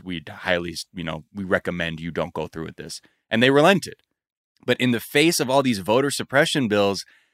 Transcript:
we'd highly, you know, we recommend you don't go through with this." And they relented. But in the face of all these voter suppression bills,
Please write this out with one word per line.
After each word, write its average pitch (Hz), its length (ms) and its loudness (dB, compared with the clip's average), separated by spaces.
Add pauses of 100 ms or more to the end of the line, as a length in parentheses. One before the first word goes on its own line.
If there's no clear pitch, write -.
we'd 85 240 -10
highly, 87 480 -4 (180)
you 87 120 -10
know, 80 180 -8 (100)
we 98 120 -8
recommend 87 560 -2
you 85 100 -8
don't 80 220 -4
go 80 140 -6
through 80 180 -10
with 80 100 -14
this." - 240 -14 (300)
And 113 120 2
they 131 80 6
relented. 147 460 4 (680)
But 123 140 0
in 127 120 2
the 113 80 0
face 156 400 2
of 131 100 -2
all 135 140 4
these 120 160 0
voter 123 320 2
suppression 135 560 0
bills, 101 360 2 (300)